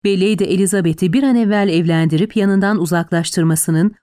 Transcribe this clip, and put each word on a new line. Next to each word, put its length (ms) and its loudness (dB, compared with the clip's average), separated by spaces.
ve 160 0
Lady 240 0
Elizabeth'i 680 0
bir 100 2
an 140 2
evvel 320 0
evlendirip 680 0
yanından 420 2
uzaklaştırmasının 1200 -2